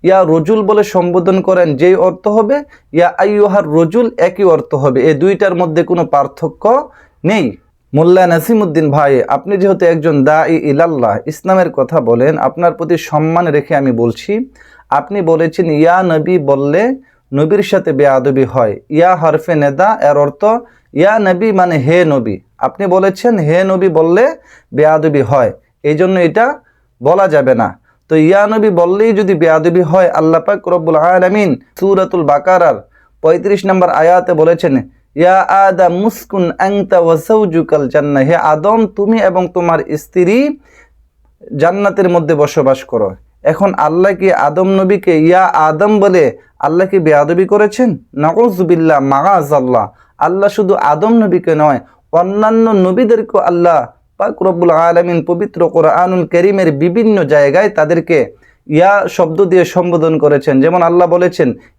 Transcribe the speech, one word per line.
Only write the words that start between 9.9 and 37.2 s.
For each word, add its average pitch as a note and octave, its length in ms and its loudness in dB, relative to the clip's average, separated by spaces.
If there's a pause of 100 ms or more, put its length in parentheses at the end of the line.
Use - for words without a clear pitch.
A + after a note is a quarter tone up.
দাঈ D#3 320 2
ইলাল্লাহ, C#3 680 -2
ইসলামের F3+ 460 -2
কথা C#3 300 -2
বলেন, B2 360 0
আপনার E3+ 340 -2
প্রতি E3 260 -4
সম্মান D#3+ 500 -2
রেখে D3 280 -2
আমি C#3 160 0
বলছি, A#2+ 580 -4 (400)
আপনি E3 320 -2
বলেছেন E3 500 0
ইয়া E3 320 2
নবী E3+ 340 0
বললে D3 580 0 (380)
নবীর D#3+ 300 0
সাথে F#3 300 -2
বেয়াদবি C3+ 500 0
হয়, A2+ 360 -2 (100)
ইয়া E3+ 260 2
হরফে D#3 400 -2
নেদা, D3 460 0
এর C#3+ 160 2
অর্থ C#3+ 280 -2 (480)
ইয়া G3+ 260 2
নবী G3 320 0
মানে F3+ 260 0
হে D#3+ 280 2
নবী। A#2 320 -2 (200)
আপনি D#3 300 -4
বলেছেন F#3+ 500 0
হে E3 260 0
নবী F#3+ 240 0
বললে F3+ 480 0 (380)
বেয়াদবি D3+ 480 2
হয়, B2 320 0 (300)
এই D3 120 0
জন্য F#3 240 0
এটা G#3+ 400 0 (440)
বলা F#3 240 2
যাবে C3+ 280 2
না। G#2+ 280 -4 (260)
তো D#3 60 0
ইয়া F#3 320 2
নবী G#3+ 220 0
বললেই F#3+ 440 0
যদি G3 200 0
বেয়াদবি E3 480 0
হয়, F3 280 2
আল্লাহ D#3+ 320 0
পাক G3+ 260 -4
রব্বুল E3 280 -2
আলামিন F3+ 640 0 (200)
সূরাতুল F#3+ 440 0
বাকারার D3 640 0 (320)
পঁয়ত্রিশ F#3 440 0
নম্বর F#3+ 240 2
আয়াতে F3+ 440 2
বলেছেন, D#3 560 0 (260)
"ইয়া F3+ 260 2
আদম F#3+ 520 2
মুসকুন F#3+ 680 -4
আনতা G3 400 0
ওয়া E3 160 2
যাওজুকাল D#3+ 760 -2